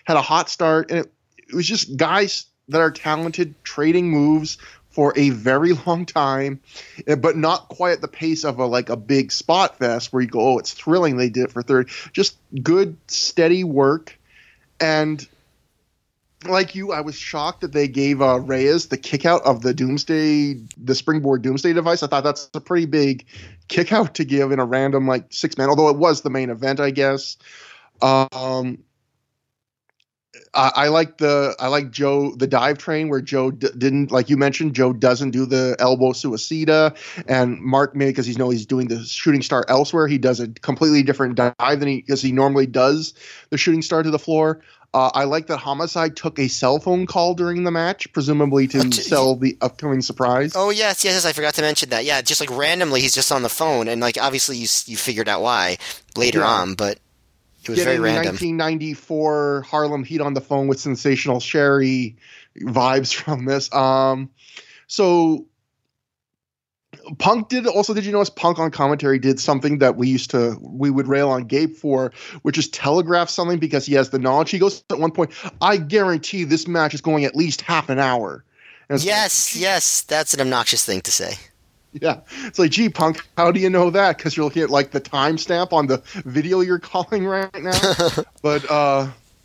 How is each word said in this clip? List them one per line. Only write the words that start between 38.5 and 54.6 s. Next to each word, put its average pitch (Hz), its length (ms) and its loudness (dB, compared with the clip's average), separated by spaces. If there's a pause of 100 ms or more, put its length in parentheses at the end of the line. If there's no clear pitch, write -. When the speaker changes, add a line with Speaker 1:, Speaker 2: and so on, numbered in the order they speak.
Speaker 1:
he's 110 160 -2
doing 127 220 -2
the 113 160 -4
shooting 139 380 -2
star 127 260 0
elsewhere, 147 400 2
he 143 100 0
does 127 220 0
a 120 80 -6
completely 143 540 2
different 131 340 0
dive 123 220 2
than 143 300 0
he, 135 140 -2
'cause - 180 -2
he 131 120 0
normally 135 340 4
does 135 480 0 (360)
the 147 60 -4
shooting 160 260 2
star 160 200 0
to 156 80 0
the 151 80 0
floor. 156 420 0 (340)
Uh, 127 200 4
I 139 100 2
like 156 220 -2
that 160 100 -4
Homicide 160 600 -4
took 156 220 -8
a 131 100 0
cell 131 300 0
phone 180 280 0
call 175 280 0
during 175 300 -2
the 175 60 0
match, 170 420 -4
presumably 143 560 2
to 135 120 0
Speaker 2:
Oh, - 20 2
t-, 127 100 0
Speaker 1:
sell 131 440 2
the 131 260 -2
upcoming 131 400 -4
surprise. 127 520 0
Speaker 2:
Oh, 190 140 0
yes, 208 340 0
yes, 190 120 2
yes, 185 100 0
I 160 80 0
forgot 151 220 -2
to 156 80 0
mention 151 280 0
that. 117 140 -2
Yeah, 143 160 0
just, 131 200 -2
like, 147 100 -4
randomly, 147 500 0
he's 131 140 0
just 135 180 0
on 135 100 0
the 117 60 -2
phone, 131 400 0
and, 117 140 -2
like, 120 180 0
obviously 131 380 -2
you 117 60 -8